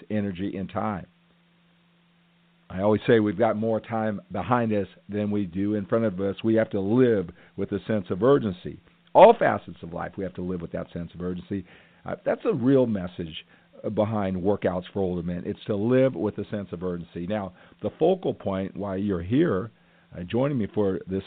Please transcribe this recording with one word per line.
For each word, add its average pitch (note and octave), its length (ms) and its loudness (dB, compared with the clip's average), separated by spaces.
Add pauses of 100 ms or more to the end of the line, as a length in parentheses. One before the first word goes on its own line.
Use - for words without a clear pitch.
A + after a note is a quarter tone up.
energy, G2+ 480 -4
and F#2+ 120 -8
time. G2+ 360 -4 (1600)
I F#2 120 -6
always G#2 260 4
say A#2+ 120 8
we've G#2 180 2
got A2 180 2
more A2 240 0
time A2 420 -4 (100)
behind A2 420 0
us G2 140 0 (220)
than G#2 220 -2
we G#2 140 0
do G2 300 -2
in G2+ 100 -2
front A2+ 200 0
of F#2+ 140 -2
us. G2 240 -4
We A2+ 120 4
have A2+ 160 2
to G2+ 80 -2
live G#2+ 500 4 (260)
with G2 160 -6
a G2 160 -2
sense G#2+ 220 -2
of F#2+ 140 -2
urgency. A#2 560 2 (340)
All G#3+ 240 12
facets G#2 460 -2
of E2+ 100 -12
life, E2+ 240 -8
we G2 60 -6
have F2+ 120 -8
to F#2 60 -8
live F2+ 200 -4
with E2 100 -10
that F2 200 -8
sense E2+ 220 -10
of E2+ 80 -14
urgency. F2+ 440 -6 (400)
Uh, F#2+ 100 -6 (100)
that's - 180 -2
a A#3 100 0
real C3 320 4
message F2+ 600 -6 (500)
behind G#2 420 0
Workouts F#2 460 -2 (100)
for G2+ 80 -4
Older F2+ 220 -2
Men. F2 220 -6
It's G#2 220 -8
to G#2+ 80 -4
live B2+ 400 2
with G2+ 220 -4
a G2+ 120 -8
sense G2+ 220 -8
of F2 120 -10
urgency. F2 440 -8
Now, G2 260 -6 (280)
the G#2 180 -4
focal E3 340 2
point, F#2+ 420 -4
why G2 200 -6
you're G2 260 -2
here, A2 500 0 (460)
uh, F2+ 60 -10
joining B2+ 340 -2
me G2+ 160 -2
for G2 340 0
this F#2+ 200 -4